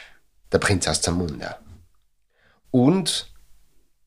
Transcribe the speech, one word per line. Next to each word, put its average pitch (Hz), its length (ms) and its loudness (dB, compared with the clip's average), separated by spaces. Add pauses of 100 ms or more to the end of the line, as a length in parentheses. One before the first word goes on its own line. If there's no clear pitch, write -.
(500)
Der 82 80 2
Prinz 90 300 0
aus 80 140 -2
Zamunda. - 560 -4 (1120)
Und 151 600 2 (760)